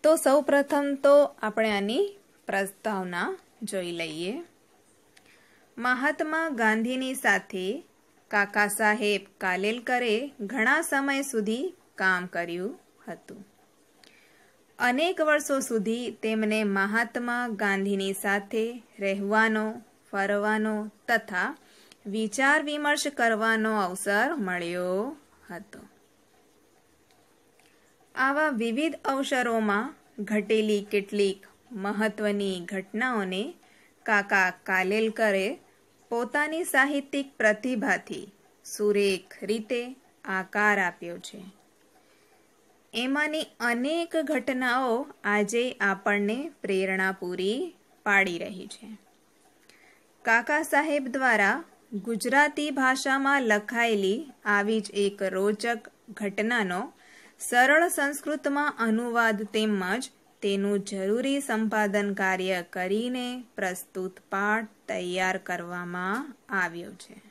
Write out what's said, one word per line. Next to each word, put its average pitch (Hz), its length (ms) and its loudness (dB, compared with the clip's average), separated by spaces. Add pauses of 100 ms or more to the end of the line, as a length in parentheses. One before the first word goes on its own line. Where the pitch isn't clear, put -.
તો 311 140 8
સૌપ્રથમ 285 760 4
તો 285 300 8
આપણે 220 460 -2
આની 226 460 0 (300)
પ્રસ્તાવના 196 920 -4 (240)
જોઈ 180 300 -6
લઈએ. 170 500 -6 (1400)
મહાત્મા 302 720 0
ગાંધીની 247 680 0
સાથે 196 680 -2 (440)
કાકા 202 400 2
સાહેબ 208 580 0 (120)
કાલેલકરે 226 1000 0
ઘણા 240 400 0
સમય 277 420 0
સુધી 240 520 -2 (200)
કામ 185 320 0
કર્યું 180 520 -6 (300)
હતું. 196 400 -16 (1300)
અનેક 302 420 2
વર્ષો 294 400 2
સુધી 233 500 -2
તેમને 220 540 0
મહાત્મા 233 840 0
ગાંધીની 196 640 0
સાથે 220 680 -2 (160)
રહેવાનો, 214 840 2 (300)
ફરવાનો 214 800 0 (180)
તથા 220 480 -2 (500)
વિચાર 220 560 2
વિમર્શ 294 460 -2
કરવાનો 226 720 2
અવસર 202 540 0
મળ્યો 180 840 -2 (340)
હતો. 175 280 -14 (2250)
આવા 285 340 2
વિવિધ 247 460 0 (100)
અવસરોમાં 240 880 0 (240)
ઘટેલી 214 640 0
કેટલીક 202 640 -2 (260)
મહત્વની 202 880 -2
ઘટનાઓને 202 960 -4 (480)
કાકા 202 480 4
કાલેલકરે 208 1080 0 (500)
પોતાની 294 560 -2
સાહિત્યિક 277 720 0
પ્રતિભાથી 214 960 0 (320)
સુરેખ 202 800 0
રીતે 240 520 -4 (280)
આકાર 202 540 2
આપ્યો 175 400 -4
છે. 196 240 -16 (1500)
એમાંની 294 520 -2 (140)
અનેક 269 560 0
ઘટનાઓ 254 880 0 (180)
આજે 208 560 0
આપણને 202 720 0 (100)
પ્રેરણા 190 500 0
પૂરી 190 600 -4 (280)
પાડી 190 360 2
રહી 185 280 -10
છે. 214 220 -18 (1300)
કાકા 240 400 4
સાહેબ 294 460 0
દ્વારા 240 560 2 (400)
ગુજરાતી 285 640 2
ભાષામાં 269 720 2
લખાયેલી 220 920 2 (120)
આવી 208 360 2
જ 202 100 -10
એક 202 320 0
રોચક 208 680 -2 (200)
ઘટનાનો 208 840 -2 (480)
સરળ 285 480 4
સંસ્કૃતમાં 294 880 -2
અનુવાદ 226 640 2
તેમજ 214 680 -2 (320)
તેનું 202 360 0
જરૂરી 214 640 -2
સંપાદન 208 760 0
કાર્ય 185 480 0
કરીને 247 840 -4 (100)
પ્રસ્તુત 185 640 -6
પાઠ 208 480 -2 (200)
તૈયાર 185 480 -2
કરવામાં 180 1000 -6 (140)
આવ્યો 180 440 -4
છે. - 220 -20 (160)